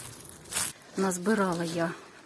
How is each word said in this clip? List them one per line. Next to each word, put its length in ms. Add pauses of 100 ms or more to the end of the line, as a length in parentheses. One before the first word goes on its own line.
(1000)
Назбирала 640
я 280 (340)